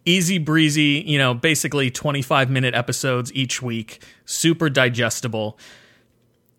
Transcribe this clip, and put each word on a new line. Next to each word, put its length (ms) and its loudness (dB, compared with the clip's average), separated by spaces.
Easy 340 2
breezy, 680 2
you 120 0
know, 160 2
basically 580 0
twenty-five 580 0
minute 240 0
episodes 580 -2
each 300 -4
week. 400 -8
Super 440 0
digestible. 880 0